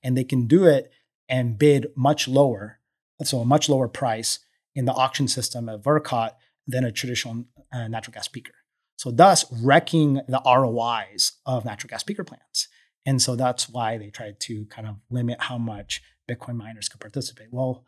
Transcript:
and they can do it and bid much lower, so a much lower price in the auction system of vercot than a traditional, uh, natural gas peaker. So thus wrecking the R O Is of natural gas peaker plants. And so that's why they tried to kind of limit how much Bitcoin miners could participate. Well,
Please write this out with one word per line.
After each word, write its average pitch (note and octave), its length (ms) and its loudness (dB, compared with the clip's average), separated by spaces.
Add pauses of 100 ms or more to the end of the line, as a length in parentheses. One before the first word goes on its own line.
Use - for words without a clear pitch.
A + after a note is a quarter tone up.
and B2+ 140 0
they C3 80 0
can B2 240 0
do F3 180 8
it C#3 240 6 (380)
and B2 280 0
bid D3 300 6 (100)
much C3+ 300 2
lower, B2+ 540 2 (420)
so C3+ 160 -2
a A#2 60 -2
much D3 240 2
lower C3 180 2
price A2+ 540 -4 (340)
in C3 120 -2
the C3 60 0
auction C3 360 0
system A#2 400 -6
of G#2+ 160 -12
vercot C3+ 480 0 (340)
than B2+ 180 -2
a B2 60 -2
traditional, A#2 540 -8 (280)
uh, A#2+ 140 -8
natural A2+ 260 -10
gas G#2+ 140 -12
peaker. - 240 -14 (460)
So - 160 -8
thus E3+ 400 6
wrecking C#3 720 2
the B2+ 180 -2
R C3 220 6
O A#2 340 -2 (140)
Is - 180 -2 (140)
of B2+ 180 -4
natural A2+ 260 -10
gas A2+ 120 -10
peaker G3 240 -8
plants. - 400 -8 (400)
And C3+ 160 2
so B2 140 -2
that's B2 320 0
why A#2 300 -4
they G#2 120 -16
tried G#2 300 -14
to G#2+ 260 -10
kind A2 220 -14
of G#2 80 -12 (120)
limit A#2+ 340 -4
how B2 160 -8
much A2 440 -8 (260)
Bitcoin A#2+ 280 -10
miners A2 320 -12
could - 120 -20
participate. A2 520 -12
Well, B2+ 340 -4